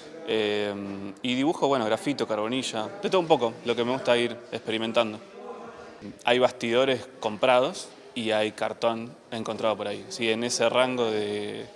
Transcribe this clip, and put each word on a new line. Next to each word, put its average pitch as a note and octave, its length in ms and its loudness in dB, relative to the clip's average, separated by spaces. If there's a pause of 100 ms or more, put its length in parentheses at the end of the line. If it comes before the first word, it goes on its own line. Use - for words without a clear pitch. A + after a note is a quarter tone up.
(280)
Eh, G#2 440 0 (500)
y B2 120 0
dibujo, C#3 320 2
bueno, C3+ 200 4
grafito, A2 420 0
carbonilla, A2 580 -2 (160)
de G3+ 80 -2
todo F#3+ 100 4
un E3+ 60 0
poco, A#2+ 280 4 (100)
lo A#2 100 2
que A#2 80 0
me A#2 80 2
gusta B2+ 260 4
ir A#2 200 0 (160)
experimentando. A2+ 680 0 (1040)
Hay B2 140 4
bastidores B2 680 2 (140)
comprados B2+ 680 2 (260)
y A2 160 -2
hay G#2+ 220 2
cartón A2+ 600 -2 (200)
encontrado A2 440 -2
por G2+ 120 -4
ahí. G2+ 200 -8
Sí, A2+ 220 0
en A2+ 140 2
ese A#2+ 240 2
rango B2 420 2
de G#2+ 640 -4